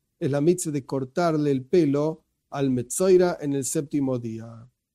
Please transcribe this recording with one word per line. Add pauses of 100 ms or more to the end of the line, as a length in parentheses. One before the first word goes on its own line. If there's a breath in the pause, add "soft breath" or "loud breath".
(180)
Es
la
mitzvah
de
cortarle
el
pelo (260)
al
Metzoira
en
el
séptimo
día. (260)